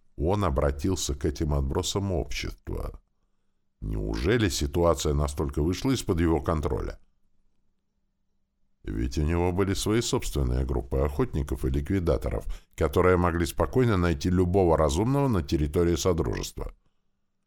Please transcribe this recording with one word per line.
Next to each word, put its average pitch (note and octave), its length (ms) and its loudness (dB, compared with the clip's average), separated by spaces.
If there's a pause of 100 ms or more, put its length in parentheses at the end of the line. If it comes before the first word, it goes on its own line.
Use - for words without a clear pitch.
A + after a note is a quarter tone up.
(180)
Он G2 280 0
обратился D2 720 0
к - 80 -6
этим D#2 280 -2
отбросам F2+ 600 -2
общества. - 880 -6 (840)
Неужели G#2 680 0
ситуация E2 640 2
настолько C#2+ 500 -2
вышла F2+ 280 0
из-под G2 300 0
его D#2+ 200 4
контроля? D2 580 -2 (1900)
Ведь A1 340 -4
у D#2 40 0
него F2 300 0
были F#2+ 220 0
свои G#2+ 260 0
собственные C2 640 -2
группы C2 340 -4
охотников C#2+ 680 -2
и C2+ 60 0
ликвидаторов, D2+ 760 0 (280)
которые F2+ 420 4
могли F2 280 2
спокойно G#2 520 2
найти F2 340 2
любого F2+ 480 4
разумного A2 500 2
на G2 140 2
территории E2 540 2
Содружества. D#2 800 -2 (720)